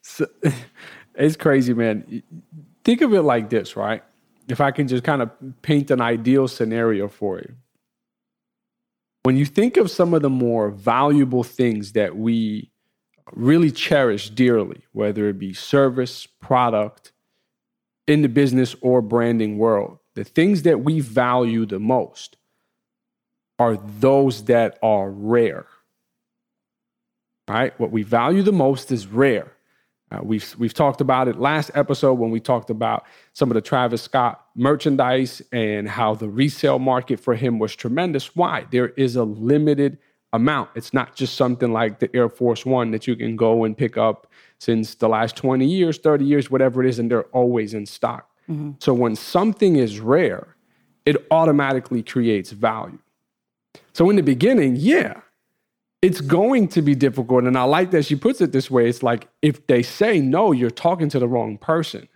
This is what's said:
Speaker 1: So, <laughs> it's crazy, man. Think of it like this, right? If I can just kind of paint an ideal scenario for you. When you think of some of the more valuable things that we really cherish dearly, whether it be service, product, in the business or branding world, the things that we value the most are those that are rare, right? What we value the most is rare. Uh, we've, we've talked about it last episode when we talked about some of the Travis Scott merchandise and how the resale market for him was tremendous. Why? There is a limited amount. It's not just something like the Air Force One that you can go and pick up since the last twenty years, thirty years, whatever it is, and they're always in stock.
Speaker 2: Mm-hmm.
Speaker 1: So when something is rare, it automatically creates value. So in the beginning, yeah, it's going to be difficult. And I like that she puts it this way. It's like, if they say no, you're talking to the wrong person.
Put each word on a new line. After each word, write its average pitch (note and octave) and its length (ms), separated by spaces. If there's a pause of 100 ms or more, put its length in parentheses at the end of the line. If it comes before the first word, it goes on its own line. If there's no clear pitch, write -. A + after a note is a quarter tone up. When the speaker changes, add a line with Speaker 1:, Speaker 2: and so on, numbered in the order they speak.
Speaker 1:
So, - 260 (440)
<laughs> - 440
it's D#3 220
crazy, C3+ 360
man. A2+ 480 (600)
Think A#3+ 180
of A#3+ 120
it F#3 80
like A#2+ 280
this, A2 280
right? G#2+ 260 (460)
If B2 100
I C#3 120
can C#3 160
just B2 160
kind C#3+ 180
of A2+ 100 (300)
paint C#3+ 280
an B2 120
ideal A#2+ 460
scenario A2+ 600
for G2 320
you. - 160 (1700)
When C3 140
you C#3+ 80
think A3 320
of G3+ 120
some E3+ 240
of D#3 80
the C#3+ 80
more A#2 400
valuable B2 760
things A2 500
that G2 240
we A2 520 (600)
really D3 400
cherish G#2+ 580
dearly, A2+ 520 (100)
whether G#2 380
it F#2+ 100
be F#2+ 140
service, B2+ 720
product, A2+ 880 (920)
in D3+ 160
the C#3 80
business B2+ 520
or B2+ 200
branding A2+ 560
world, G#2+ 400 (160)
the G2+ 120
things F3+ 380
that D3+ 180
we D#3 180
value B2 680
the G2 140
most - 580 (1200)
are A#2 200
those A2 680
that A#2 400
are G2+ 260
rare, A2 560 (1800)
right? A2+ 320
What A#2+ 120
we A2 120
value B2 400
the G#3 80
most C#3 400
is G#2 160
rare. A2 440 (600)
Uh, G2+ 100
we've, G#2+ 380
we've A#2 140
talked C#3+ 280
about C3 260
it A2+ 120
last D3 340
episode C#3 400
when A#2 160
we A2+ 100
talked A#2+ 300
about A2 360 (280)
some C3+ 160
of A2+ 60
the G#2+ 60
Travis B2 420
Scott - 420 (100)
merchandise C3 840 (100)
and G#2+ 380
how G#2+ 240
the G#2+ 160
resale C3+ 500
market B2+ 400
for B2 140
him A#2 240
was G#2+ 180
tremendous. C#3+ 600
Why? E3+ 360
There B2 180
is B2+ 260
a B2 80
limited C#3 760 (340)
amount. A#2+ 440
It's - 180
not B2+ 220
just C3 200
something B2 380
like A2 260
the - 160
Air A#2+ 140
Force A#2+ 360
One B2 260
that A2 160
you B2 80
can A#2 200
go A2+ 280
and A2 120
pick A#2+ 220
up A2+ 300 (320)
since A2+ 360
the A2+ 140
last A2+ 260
twenty C3 300
years, E3+ 320
thirty D3 280
years, C#3+ 260
whatever B2+ 320
it C3 60
is, A#2+ 100
and A#2 100
they're A#2 160
always A#2+ 480
in G#2 120
stock. - 440 (200)
Speaker 2:
Mm-hmm. D3 300
Speaker 1:
So C#3 140
when A#2+ 220
something G3 600
is G#2+ 240
rare, B2 560 (500)
it D3 260
automatically C#3 720
creates A2+ 480
value. A2 480 (960)
So F3 160
in G#3 80
the E3+ 60
beginning, C#3+ 540
yeah, B3 440 (800)
it's F3+ 200
going G3 480
to E3+ 120
be C#3+ 140
difficult. B2 500
And B2+ 120
I B2+ 60
like F3 280
that D#3 140
she D3+ 100
puts A#3 260
it D#3 100
this C3 180
way. A#2+ 180
It's A#2+ 160
like, A#2 240 (140)
if D3+ 260
they B2 160
say G#3 360
no, D#3+ 320
you're B2 180
talking E3+ 400
to C#3+ 100
the B2 80
wrong A2+ 300
person. - 580